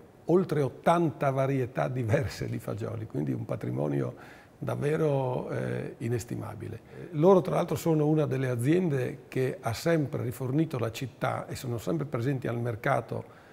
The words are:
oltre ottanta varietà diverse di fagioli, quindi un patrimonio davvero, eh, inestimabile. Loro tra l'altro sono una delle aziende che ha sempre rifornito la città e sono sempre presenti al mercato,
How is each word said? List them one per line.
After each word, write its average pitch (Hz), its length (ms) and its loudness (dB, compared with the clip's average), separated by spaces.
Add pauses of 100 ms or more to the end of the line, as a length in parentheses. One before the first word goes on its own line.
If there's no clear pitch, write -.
(260)
oltre 160 360 4
ottanta 151 720 2
varietà 135 560 0
diverse 120 600 0
di 117 120 -4
fagioli, 110 480 -6
quindi - 240 -2
un 58 140 -4
patrimonio 67 680 -2 (460)
davvero, 135 920 0
eh, 127 500 -4
inestimabile. 110 800 -6 (320)
Loro 175 300 6
tra 156 140 -2
l'altro 165 200 0
sono 156 300 2
una 151 220 4
delle 131 220 0
aziende 139 760 2
che 131 320 -2
ha 117 140 -2
sempre 147 480 0
rifornito 135 560 -2
la 113 140 -2
città - 560 -4
e 131 80 -8
sono 120 240 -4
sempre 160 260 -2
presenti 131 420 -2
al 120 120 -2
mercato, 117 640 -2 (300)